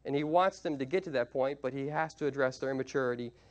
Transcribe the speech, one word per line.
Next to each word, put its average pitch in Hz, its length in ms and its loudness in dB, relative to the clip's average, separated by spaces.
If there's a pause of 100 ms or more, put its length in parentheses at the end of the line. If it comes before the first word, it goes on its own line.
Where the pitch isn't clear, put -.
And 139 100 0
he 147 80 2
wants 180 360 4
them 156 180 -2
to 135 80 -4
get 180 180 0
to 175 60 -10
that 123 240 0
point, 143 280 0
but 131 120 -2
he 135 140 -4
has 156 260 -2
to 151 140 -2
address 131 320 0
their 135 120 -2
immaturity 127 600 -2 (180)